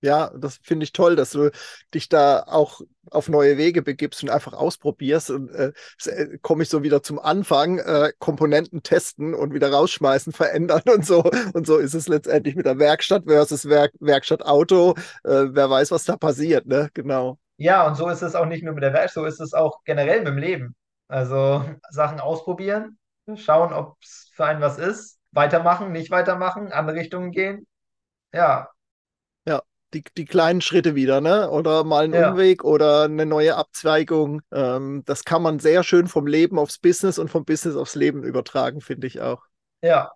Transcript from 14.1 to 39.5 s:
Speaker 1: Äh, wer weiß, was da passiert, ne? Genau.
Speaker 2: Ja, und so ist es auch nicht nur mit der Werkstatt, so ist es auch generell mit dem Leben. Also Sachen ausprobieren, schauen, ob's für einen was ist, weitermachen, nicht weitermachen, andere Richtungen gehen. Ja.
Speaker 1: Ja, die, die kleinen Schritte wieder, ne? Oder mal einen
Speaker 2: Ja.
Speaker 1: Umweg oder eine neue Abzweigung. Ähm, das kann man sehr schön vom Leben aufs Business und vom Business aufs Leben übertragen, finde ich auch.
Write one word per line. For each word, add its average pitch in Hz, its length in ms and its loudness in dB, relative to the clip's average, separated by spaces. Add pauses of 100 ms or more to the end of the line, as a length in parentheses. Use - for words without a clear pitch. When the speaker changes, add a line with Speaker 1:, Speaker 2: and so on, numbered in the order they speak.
Speaker 1:
Äh, 135 260 2
wer 135 200 2
weiß, 135 220 2
was 165 120 -2
da - 120 -2
passiert, 147 500 0
ne? 139 260 0
Genau. 127 460 -4 (180)
Speaker 2:
Ja, 175 300 2
und 147 80 -2
so 160 140 -4
ist 175 140 -6
es 170 120 -8
auch 170 120 0
nicht 165 180 -8
nur 156 100 -8
mit 143 80 -8
der 135 100 0
Werkstatt, 165 300 -2
so - 20 -6
ist 156 160 -8
es 156 140 -12
auch 156 300 0
generell 151 340 0
mit 220 100 -4
dem 139 100 -4
Leben. 143 360 -6 (340)
Also 135 560 -2 (260)
Sachen 147 300 -4
ausprobieren, 185 760 -6 (380)
schauen, 160 360 2
ob's - 640 -14
für 160 100 -4
einen 151 160 -2
was 143 180 -2
ist, 196 420 -8 (100)
weitermachen, 175 640 0
nicht 165 180 -8
weitermachen, 185 640 -2
andere 156 240 -4
Richtungen 180 340 -10
gehen. 190 360 -6 (680)
Ja. 151 360 0 (760)
Speaker 1:
Ja, 151 140 -2 (320)
die, 156 100 -10 (140)
die 165 80 -8
kleinen 170 380 2
Schritte 170 320 0
wieder, 135 260 2
ne? 180 300 2
Oder 156 340 0
mal 151 200 2
einen 160 100 -4
Speaker 2:
Ja. 165 160 4
Speaker 1:
Umweg 185 340 2
oder 151 380 4
eine 151 240 -2
neue 156 300 2
Abzweigung. 156 840 -2 (100)
Ähm, 135 540 -4
das - 220 -6
kann 170 160 0
man 156 160 -2
sehr 165 240 4
schön 175 240 4
vom 147 200 -2
Leben 165 320 2
aufs 147 200 -4
Business 180 400 2
und 165 120 -4
vom 156 140 -4
Business 156 320 -4
aufs 139 180 -8
Leben 143 300 -2
übertragen, 127 560 -4
finde 131 260 -10
ich - 140 -12
auch. 123 220 -8 (400)